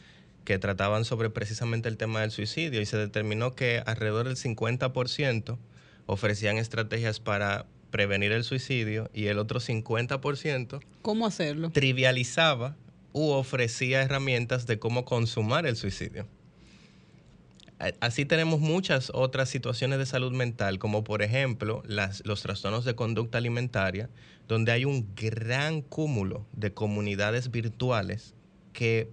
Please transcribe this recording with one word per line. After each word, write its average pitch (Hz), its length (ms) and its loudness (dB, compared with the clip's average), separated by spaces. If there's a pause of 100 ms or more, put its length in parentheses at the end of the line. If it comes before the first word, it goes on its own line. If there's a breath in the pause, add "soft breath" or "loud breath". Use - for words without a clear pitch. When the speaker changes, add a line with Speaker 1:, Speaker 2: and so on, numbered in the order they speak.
(440 loud breath)
Speaker 1:
que 98 140 2
trataban 101 460 2
sobre 113 260 0
precisamente 113 580 -2
el 110 80 -4
tema 110 240 -2
del 107 100 0
suicidio, 110 500 -2
y 104 60 -2
se 113 100 -2
determinó 107 580 0
que 120 300 0
alrededor 110 420 0
del 131 100 -4
cincuenta 123 560 -2
por 123 160 0
ciento 120 500 -2 (480 loud breath)
ofrecían 104 500 0
estrategias 113 640 -2
para 101 460 0 (240)
prevenir 101 420 2
el 117 100 2
suicidio 117 680 -2
y 107 140 -2
el 104 120 2
otro 110 220 -2
cincuenta 117 600 -2
por 143 180 -2
ciento 135 420 -4 (220)
Speaker 2:
¿Cómo 220 240 0
hacerlo? 160 440 -2
Speaker 1:
trivializaba 131 1040 4 (380)
u 151 180 4
ofrecía 131 720 2
herramientas 131 640 2
de 113 120 2
cómo 120 260 0
consumar 120 600 2
el 120 100 0
suicidio. 98 500 -6 (1500 loud breath)
A-, 92 220 -2
así 120 240 0
tenemos 160 360 4
muchas 156 540 2
otras 131 360 2
situaciones 131 480 -2
de 135 80 -2
salud 127 260 -2
mental, 117 460 -2
como 107 260 0
por 107 180 -2
ejemplo 113 640 0
las, 98 400 -4
los 104 160 -2
trastornos 104 420 -2
de 123 100 0
conducta 117 440 -2
alimentaria, 117 720 0 (400 loud breath)
donde 113 240 4
hay 117 140 2
un 135 280 0
gran 120 680 -2
cúmulo 117 720 -2
de 104 200 -2
comunidades 104 800 0
virtuales 110 840 -2 (380)
que 113 400 2